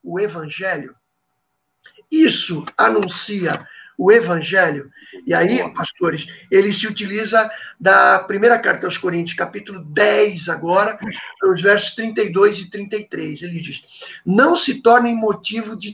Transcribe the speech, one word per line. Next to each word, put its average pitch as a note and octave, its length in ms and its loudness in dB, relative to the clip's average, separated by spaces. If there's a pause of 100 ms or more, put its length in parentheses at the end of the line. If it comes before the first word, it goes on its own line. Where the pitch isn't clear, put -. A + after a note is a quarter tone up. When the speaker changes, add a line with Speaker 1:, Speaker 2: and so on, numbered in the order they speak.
Speaker 1:
o F3 160 -8
Evangelho?" E3+ 760 -8 (1160)
Isso B3+ 520 0 (140)
anuncia G3+ 760 0 (440)
o F#3 140 4
Evangelho? E3+ 760 2 (360)
E E3+ 80 0
aí, F3 260 2
Speaker 2:
Boa. E3+ 140 -6
Speaker 1:
pastores, D#3+ 520 -4 (260)
ele G3 220 4
se G#3+ 140 -6
utiliza G#3+ 640 -2 (300)
da G3 400 6
primeira G#3+ 400 4
carta F#3+ 280 -2
aos F3 100 -6
Coríntios, E3+ 400 -4
capítulo F#3 480 -8
dez G3+ 640 2
agora, E3+ 480 0 (460)
os F3 180 2
versos G3+ 340 2
trinta A3+ 260 -4
e G3 100 -2
dois G3 280 2
e F3+ 100 -16
trinta G3+ 280 -10
e G#3 100 -8
três. D#3 340 -10
Ele F3 200 -10
diz, - 200 -14 (440)
"Não C4 300 4
se - 260 -4
tornem A#3 340 4
motivo A3 600 -4
de G#3 160 -14